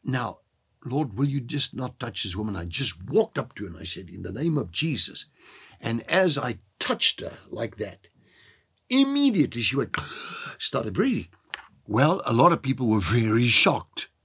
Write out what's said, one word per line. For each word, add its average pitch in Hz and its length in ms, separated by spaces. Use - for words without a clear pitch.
Now, 120 360
Lord, 123 320
will 139 120
you 139 140
just 139 340
not 123 240
touch 117 240
this 90 120
woman?" 107 200
I 87 100
just 104 380
walked 165 340
up 135 180
to - 80
her 95 60
and 87 100
I 85 40
said, 90 260
"In 98 140
the - 80
name 151 260
of 95 140
Jesus." - 540
And 117 300
as 170 300
I 120 180
touched - 420
her - 160
like 110 260
that, 98 300
immediately 269 720
she 123 140
went, 123 200
<gasps> - 300
started 110 360
breathing. 180 340
Well, 143 400
a 123 80
lot 143 180
of - 120
people 131 240
were 107 120
very 110 460
shocked. - 640